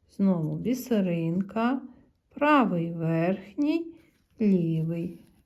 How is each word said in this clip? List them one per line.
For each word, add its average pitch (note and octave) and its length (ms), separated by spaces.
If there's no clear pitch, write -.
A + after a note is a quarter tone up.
Знову E3 400
бісеринка, G3 1300
правий G3 580
верхній, F3+ 960
лівий E3+ 800